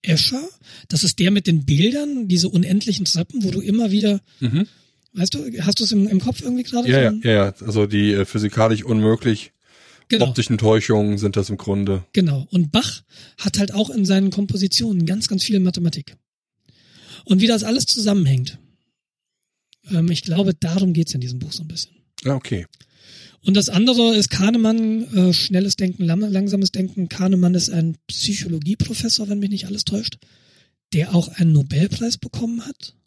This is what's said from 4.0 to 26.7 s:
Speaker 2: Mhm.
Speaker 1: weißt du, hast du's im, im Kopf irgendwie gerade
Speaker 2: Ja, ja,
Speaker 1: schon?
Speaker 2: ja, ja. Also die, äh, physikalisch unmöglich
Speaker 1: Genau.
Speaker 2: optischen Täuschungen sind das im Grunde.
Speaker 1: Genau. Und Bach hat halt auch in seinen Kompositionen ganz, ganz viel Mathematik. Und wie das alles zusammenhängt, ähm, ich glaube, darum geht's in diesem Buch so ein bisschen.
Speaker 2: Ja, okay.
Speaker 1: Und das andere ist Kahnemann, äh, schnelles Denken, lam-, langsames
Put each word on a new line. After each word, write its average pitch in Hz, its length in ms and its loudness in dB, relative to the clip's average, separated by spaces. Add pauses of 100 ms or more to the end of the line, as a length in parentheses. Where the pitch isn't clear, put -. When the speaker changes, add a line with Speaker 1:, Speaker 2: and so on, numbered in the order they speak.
Speaker 2:
Mhm. 135 280 0 (460)
Speaker 1:
weißt 190 220 -2
du, 277 40 -6 (240)
hast 196 160 0
du's 233 120 -2
im, 208 160 2
im 196 120 2
Kopf - 220 -4
irgendwie 247 220 -4
gerade 240 260 -2
Speaker 2:
Ja, 135 120 4
ja, 117 100 4
Speaker 1:
schon? 110 100 -4
Speaker 2:
ja, 117 100 0
ja. 98 300 2
Also 104 240 0
die, 101 280 2
äh, 98 120 0
physikalisch 107 580 0
unmöglich 110 680 0 (560)
Speaker 1:
Genau. 220 200 2
Speaker 2:
optischen 117 320 0
Täuschungen 107 580 2
sind 101 180 -2
das 101 140 0
im 101 80 -6
Grunde. 98 560 -2
Speaker 1:
Genau. 147 380 2
Und 170 200 2
Bach - 300 -2 (380)
hat - 180 -4
halt 202 160 -2
auch 208 160 0
in 208 160 0
seinen 190 240 2
Kompositionen 196 760 0
ganz, 202 200 -2
ganz 190 160 -2
viel 202 160 0
Mathematik. 175 560 -2 (1080)
Und 190 180 4
wie 226 60 4
das 220 160 2
alles 226 240 -2
zusammenhängt, 175 720 0 (1300)
ähm, 175 220 2
ich 160 100 -2
glaube, 185 320 0
darum 180 400 0
geht's 160 220 0
in 127 60 -2
diesem 123 180 -8
Buch 151 120 -10
so - 120 -10
ein 156 40 -12
bisschen. - 280 -12 (280)
Speaker 2:
Ja, 135 120 0
okay. 101 320 -6 (760)
Speaker 1:
Und 190 140 2
das 180 140 2
andere 226 460 4
ist 208 140 2
Kahnemann, 220 840 0
äh, 180 180 6
schnelles 190 420 0
Denken, 185 280 -2
lam-, 165 160 2 (120)
langsames 196 400 0